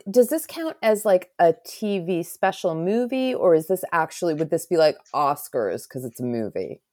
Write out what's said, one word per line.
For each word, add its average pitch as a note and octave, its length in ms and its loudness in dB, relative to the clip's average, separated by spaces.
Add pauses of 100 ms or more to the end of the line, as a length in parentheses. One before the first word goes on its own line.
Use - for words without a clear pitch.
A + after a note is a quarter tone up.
(100)
does A#3+ 180 6
this D#4 180 -4
count D#4+ 360 -8
as, G#3+ 220 2
like, F#3 340 2
a E3 160 6 (120)
T G3+ 320 -4
V E3+ 240 -2
special F#3+ 520 -2
movie, B3 600 -2
or F3+ 200 4
is D#3+ 140 2
this F#3 240 -2
actually, E3 420 -2
would D#3 160 -4
this E3 160 -4
be F3 120 0
like D3+ 180 4 (180)
Oscars B2+ 720 -2
'cause B2+ 160 -10
it's A#2+ 160 -12
a B2 40 -6
movie? A2 560 -6 (120)